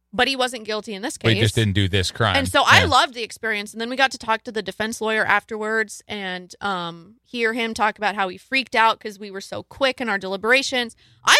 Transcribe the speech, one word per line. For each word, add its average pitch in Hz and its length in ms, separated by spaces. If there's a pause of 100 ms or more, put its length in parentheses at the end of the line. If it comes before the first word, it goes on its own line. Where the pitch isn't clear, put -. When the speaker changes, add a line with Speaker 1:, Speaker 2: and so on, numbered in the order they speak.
(120)
Speaker 1:
but 247 160
he 269 80
wasn't 247 300
guilty 214 300
in 196 80
this 233 160
Speaker 2:
But 113 140
he 104 60
just 110 140
Speaker 1:
case. 113 100
Speaker 2:
didn't 98 120
do 98 120
this 92 220
crime. 110 260
Speaker 1:
And 277 160
so 285 120
I 285 160
Speaker 2:
Yeah. 508 80
Speaker 1:
loved 277 260
the 240 80
experience. 208 520
And 214 60
then 233 120
we 262 40
got 269 160
to 254 60
talk 220 280
to 247 60
the 208 120
defense 214 380
lawyer 220 220
afterwards 214 840
and, 185 540
um, 175 640
hear 226 300
him 226 220
talk 214 240
about 202 160
how 196 120
he 185 120
freaked 254 360
out 220 240
'cause 202 200
we 208 100
were 190 100
so 196 240
quick - 380
in 233 80
our 196 80
deliberations. 226 800 (280)
I 349 160